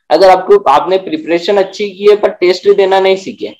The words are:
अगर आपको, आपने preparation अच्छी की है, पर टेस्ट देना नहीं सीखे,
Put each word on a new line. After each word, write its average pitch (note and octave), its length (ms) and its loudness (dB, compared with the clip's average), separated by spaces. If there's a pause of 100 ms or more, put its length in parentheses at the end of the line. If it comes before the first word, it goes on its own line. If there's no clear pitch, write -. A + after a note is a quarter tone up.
(100)
अगर F#3 200 4
आपको, F#3 400 2
आपने D3+ 280 0
preparation E3+ 580 -4
अच्छी G3 340 -4
की G3 200 -10
है, G#3 60 4
पर G#3 120 -2
टेस्ट F3+ 420 0
देना F#3+ 300 2
नहीं F#3+ 160 2
सीखे, - 320 -14 (120)